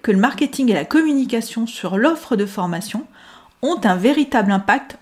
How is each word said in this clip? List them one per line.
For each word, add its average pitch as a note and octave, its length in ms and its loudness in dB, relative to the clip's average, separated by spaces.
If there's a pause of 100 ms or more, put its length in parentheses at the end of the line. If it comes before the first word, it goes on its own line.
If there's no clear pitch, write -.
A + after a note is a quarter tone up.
que A3+ 80 0
le F#3+ 80 4
marketing C4+ 500 0
et G3+ 40 4
la D3+ 120 0
communication C4+ 800 0
sur F#3+ 320 -6
l'offre D4+ 380 0
de G3+ 100 0
formation F#3+ 600 -6 (560)
ont D4+ 220 -2
un F#3+ 120 4
véritable A#3 580 2
impact G3+ 480 -2